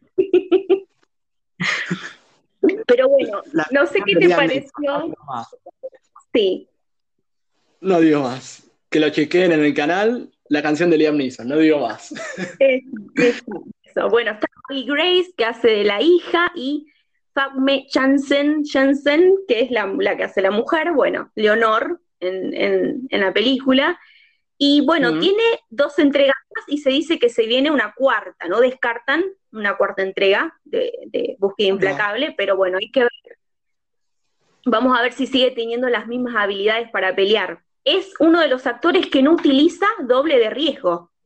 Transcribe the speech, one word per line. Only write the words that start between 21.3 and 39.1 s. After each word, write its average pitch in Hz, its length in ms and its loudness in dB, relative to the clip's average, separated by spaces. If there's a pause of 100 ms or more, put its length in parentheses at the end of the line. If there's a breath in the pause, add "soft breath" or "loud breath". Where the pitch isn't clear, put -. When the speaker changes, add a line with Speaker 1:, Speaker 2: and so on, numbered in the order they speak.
Speaker 1:
Leonor, 220 640 0 (200)
en, 185 340 -6
en, 196 560 -2
en 202 100 -2
la 190 120 0
película. 269 640 0 (640 soft breath)
Y 285 240 4
bueno, 285 280 2
Speaker 2:
Ujú. - 80 -2
Speaker 1:
tiene 403 220 2 (280)
dos 277 300 -2
entregas 277 340 4 (220)
más - 100 -12
y 294 120 -4
se 294 120 0
dice 311 300 -2
que 480 80 4
se 226 180 0
viene 262 240 2
una 233 240 -2
cuarta, 214 540 -2
no 190 120 -2
descartan 262 640 -2 (280)
una 202 240 -4
cuarta 196 260 -2
entrega 202 640 -2
de, - 280 -4 (140)
de - 320 -6
Búsqueda 196 300 -2
Speaker 2:
Ajá. 196 60 2
Speaker 1:
Implacable, 208 600 -4
pero 196 200 -2
bueno, 185 240 -2
hay 220 100 -14
que 262 120 0
ver. - 360 -4 (1300)
Vamos 247 320 2
a 233 40 0
ver 247 100 -2
si 262 160 -6
sigue 254 240 2
teniendo 240 360 -4
las 220 200 -4
mismas 240 260 -6
habilidades 214 560 -2
para 190 240 -2
pelear. 196 460 0 (240)
Es 339 340 -2
uno 330 220 4
de 311 80 2
los 254 180 -2
actores 330 400 0
que 269 160 2